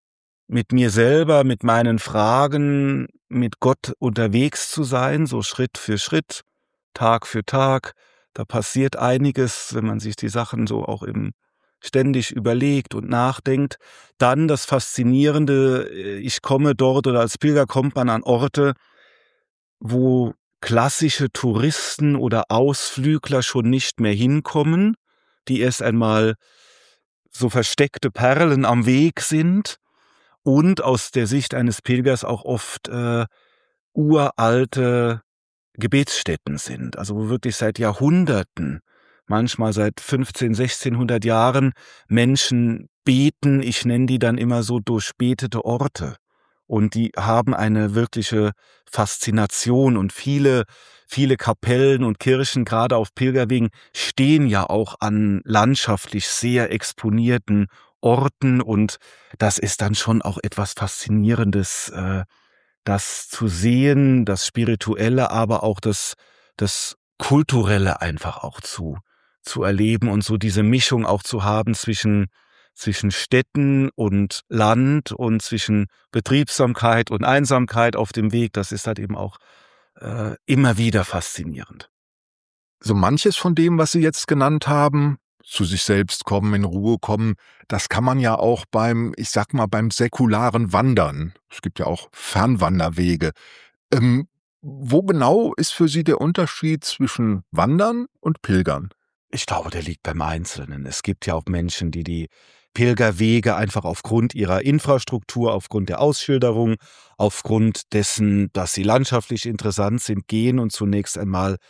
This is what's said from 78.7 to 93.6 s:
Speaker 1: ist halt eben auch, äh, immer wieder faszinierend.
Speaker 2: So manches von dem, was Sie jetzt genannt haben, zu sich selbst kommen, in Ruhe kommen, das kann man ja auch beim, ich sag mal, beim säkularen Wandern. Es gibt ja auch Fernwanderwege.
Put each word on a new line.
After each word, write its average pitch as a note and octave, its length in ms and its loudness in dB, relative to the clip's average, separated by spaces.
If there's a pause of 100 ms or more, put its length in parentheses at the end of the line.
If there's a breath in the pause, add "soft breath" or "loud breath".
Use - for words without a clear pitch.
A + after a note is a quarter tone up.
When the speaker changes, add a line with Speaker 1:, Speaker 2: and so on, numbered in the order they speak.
Speaker 1:
ist G2+ 160 -10
halt A2 100 -4
eben G#2 200 -8
auch, G2 200 -10 (640 soft breath)
äh, A2 360 -8 (100)
immer B2+ 320 4
wieder A2 260 2
faszinierend. - 840 -10 (920)
Speaker 2:
So G#2 160 0
manches A#2+ 400 2
von F3 200 0
dem, E3+ 220 2
was D#3+ 140 2
Sie E3+ 100 2
jetzt D#3+ 260 0
genannt D3 400 2
haben, D3 500 2 (320)
zu - 160 -2
sich F2 180 -2
selbst G2+ 420 0
kommen, G#2 280 0
in G2+ 100 2
Ruhe G2+ 360 0
kommen, G#2+ 360 -2 (320 soft breath)
das - 220 -4
kann - 140 -2
man B2+ 160 2
ja A#2 180 2
auch A#2 320 0
beim, A#2 480 0
ich A#2 120 -8
sag - 240 -2
mal, A#2+ 140 2
beim A2 240 0
säkularen A#2 800 2
Wandern. F2 600 2 (160)
Es - 120 -20
gibt - 180 -6
ja F#3+ 60 -4
auch - 260 -6
Fernwanderwege. F2 1200 0 (640 loud breath)